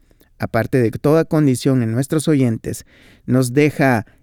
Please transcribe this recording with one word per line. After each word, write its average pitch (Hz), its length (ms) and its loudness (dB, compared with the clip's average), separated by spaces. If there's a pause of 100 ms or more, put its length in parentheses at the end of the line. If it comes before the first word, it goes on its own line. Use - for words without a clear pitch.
(400)
aparte 113 420 -2
de 113 100 0
toda 156 340 0
condición 135 580 0
en 110 80 -2
nuestros 139 380 -2
oyentes, 131 560 -2 (400)
nos 123 260 0
deja 135 540 0 (180)